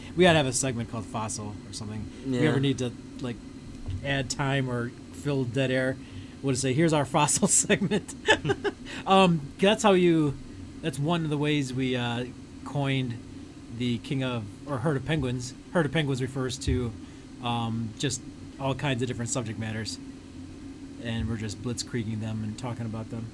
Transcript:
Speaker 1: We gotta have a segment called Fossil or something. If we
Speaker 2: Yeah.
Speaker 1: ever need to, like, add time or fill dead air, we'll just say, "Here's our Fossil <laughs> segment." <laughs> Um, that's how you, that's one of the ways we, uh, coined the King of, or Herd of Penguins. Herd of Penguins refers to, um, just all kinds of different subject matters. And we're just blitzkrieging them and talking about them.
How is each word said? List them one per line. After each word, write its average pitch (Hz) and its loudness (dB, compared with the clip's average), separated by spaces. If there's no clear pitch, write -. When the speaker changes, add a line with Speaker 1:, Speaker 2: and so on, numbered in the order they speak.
Speaker 1:
We 170 6
gotta 170 10
have 147 4
a 127 0
segment 120 0
called 110 -6
Fossil 107 -6
or 98 -14
something. 107 -8
If 135 -6
we 127 2
Speaker 2:
Yeah. 120 6
Speaker 1:
ever 139 4
need 135 2
to, 123 -2
like, 120 -4
add 139 0
time 135 0
or 120 -2
fill 139 0
dead 127 2
air, 131 2
we'll 135 2
just 123 0
say, 135 2
"Here's 156 4
our 151 6
Fossil 151 4
<laughs> - 6
segment." 202 2
<laughs> - 0
Um, 185 8
that's 214 6
how 214 8
you, 165 6
that's 156 -4
one 160 2
of 156 0
the 147 0
ways 147 2
we, 127 2
uh, 120 0
coined 135 0
the 120 0
King 135 -2
of, 123 -2
or 143 -4
Herd 143 2
of 131 -2
Penguins. 127 -2
Herd 175 4
of 139 -2
Penguins 139 0
refers 127 -2
to, 123 0
um, 117 -2
just 135 -2
all 135 2
kinds 131 0
of 131 0
different 120 -4
subject 110 -2
matters. 110 -4
And 113 -2
we're 117 -2
just 101 -6
blitzkrieging 113 -4
them 110 -4
and 107 -6
talking 120 -6
about 110 -6
them. 113 -6